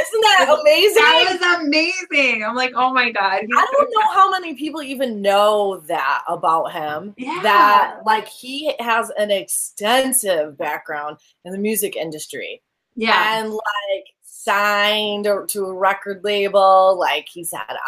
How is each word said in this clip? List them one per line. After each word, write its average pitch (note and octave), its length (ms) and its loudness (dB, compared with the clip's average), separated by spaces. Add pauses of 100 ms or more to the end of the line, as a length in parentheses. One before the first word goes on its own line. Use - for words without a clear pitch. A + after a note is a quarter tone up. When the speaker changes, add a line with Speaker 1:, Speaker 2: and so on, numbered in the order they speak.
Speaker 1:
Isn't A4 200 -2
that G4 260 4
Speaker 2:
It - 20 0
was, D4+ 120 4
Speaker 1:
amazing? E4 340 4
Speaker 2:
that F4 440 4 (200)
was D#4+ 80 -6
amazing. D#4 760 0
I'm A3 100 -4
like, B3+ 220 -2
"Oh B3+ 180 0
my B3 160 2
God." G3 300 0
He's G#3+ 140 -8
Speaker 1:
I E4+ 180 4
don't C#5 200 2
Speaker 2:
so A4 80 2
Speaker 1:
know G#4+ 140 2
how F#4+ 160 6
many F4+ 240 -4
people D4+ 260 -8
even C4 400 -4
know G3+ 680 2
that C#3 400 -2
about E3 440 0
him. D#3+ 460 -8
Speaker 2:
Yeah. C#4+ 240 -8
Speaker 1:
That, G3+ 640 4
like, G#3+ 220 0
he C#4 500 -8
has A#3 400 -2
an G#3 120 0
extensive G3+ 1300 -2
background D3+ 640 -8 (260)
in F3+ 80 -12
the G3 60 -8
music G#3 380 -4
industry. D3+ 680 -10 (340)
Speaker 2:
Yeah. A3 440 2
Speaker 1:
And, A3 120 -6
like, G3+ 520 -6 (180)
signed G#3 1040 -2
or G3+ 220 0
to G3 180 -6
a F#3+ 80 -8
record G3 500 -2
label, G3 720 4
like, D3 300 -2
he's E3+ 240 -14
had B2 240 -10 (120)